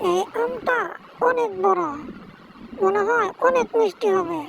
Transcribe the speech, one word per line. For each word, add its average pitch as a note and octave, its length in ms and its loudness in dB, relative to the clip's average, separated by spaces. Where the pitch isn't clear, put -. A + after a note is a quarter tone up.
এই F#4 200 2
আমটা A#4+ 440 -2
অনেক A#4+ 300 2
বড়, F#4 240 2
মনে G4 220 2
হয় G#4+ 280 2
অনেক - 340 2
মিষ্টি A4 340 2
হবে F4 400 0